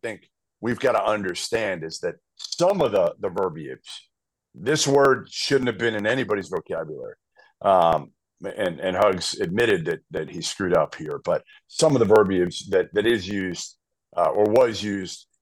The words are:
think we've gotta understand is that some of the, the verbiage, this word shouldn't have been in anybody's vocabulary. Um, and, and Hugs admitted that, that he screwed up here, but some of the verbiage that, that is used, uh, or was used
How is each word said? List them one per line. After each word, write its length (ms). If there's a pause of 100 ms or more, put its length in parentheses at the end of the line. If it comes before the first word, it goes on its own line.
think 260 (320)
we've 200
gotta 220
understand 800
is 180
that 160 (200)
some 460
of 100
the, 280
the 100
verbiage, 800 (460)
this 320
word 440
shouldn't 380
have 100
been 160
in 120
anybody's 420
vocabulary. 680 (480)
Um, 480 (340)
and, 360
and 160
Hugs 420
admitted 480
that, 140 (100)
that 200
he 120
screwed 340
up 180
here, 300
but 180 (260)
some 260
of 60
the 60
verbiage 640
that, 240
that 120
is 220
used, 480 (400)
uh, 120
or 160
was 380
used 440 (160)